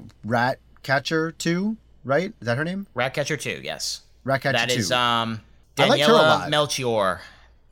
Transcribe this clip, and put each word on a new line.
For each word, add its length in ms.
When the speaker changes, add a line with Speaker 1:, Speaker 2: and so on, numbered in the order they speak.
Speaker 1:
Ratcatcher 1080
two, 440
right? 380
Is 40
that 120
her 60
name? 300
Speaker 2:
Ratcatcher 440
two, 260
yes. 380
Speaker 1:
Ratcatcher 340
Speaker 2:
That 140
is, 180
Speaker 1:
two. 60
Speaker 2:
um, 460
Speaker 1:
I 100
liked 160
her 100
a 40
Speaker 2:
Daniela 40
Speaker 1:
lot. 100
Speaker 2:
Melchior. 720